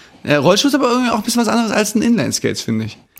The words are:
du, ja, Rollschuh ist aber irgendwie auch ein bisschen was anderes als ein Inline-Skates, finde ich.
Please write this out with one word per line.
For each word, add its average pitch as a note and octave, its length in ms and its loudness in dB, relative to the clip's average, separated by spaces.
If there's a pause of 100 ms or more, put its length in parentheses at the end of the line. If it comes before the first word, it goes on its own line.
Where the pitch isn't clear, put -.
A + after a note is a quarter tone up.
(240)
du, - 60 -6
ja, D3 80 2
Rollschuh F#3+ 300 4
ist C#4 60 0
aber C4+ 160 2
irgendwie B3 200 0
auch - 80 0
ein G#3 40 -4
bisschen A#3+ 200 -2
was G#3+ 60 -2
anderes A3 240 0
als G#3+ 220 0
ein G#3 80 0
Inline-Skates, A#2+ 600 -2
finde A2 240 -4
ich. - 120 -12 (220)